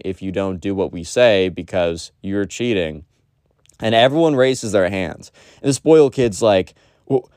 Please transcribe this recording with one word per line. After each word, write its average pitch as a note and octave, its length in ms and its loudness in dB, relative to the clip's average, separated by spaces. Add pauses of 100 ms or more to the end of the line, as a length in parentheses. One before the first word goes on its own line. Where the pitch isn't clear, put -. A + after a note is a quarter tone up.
if F#2 180 -10
you F#2+ 80 -8
don't F#2 300 -6
do G2 120 -4
what F#2 200 -4
we F2 100 -10
say G2+ 460 2
because E2+ 640 -6 (100)
you're G2 220 -4
cheating." F2+ 600 -4 (760)
And A#2 120 -2
everyone C#3+ 440 2
raises C3 340 0
their F#2+ 180 2
hands. F#2+ 440 -8 (280)
And - 100 -4
the C3+ 40 0
spoiled D3+ 380 4
kid's A#2 280 -2
like, G2 340 2 (320)
"Well, - 300 -2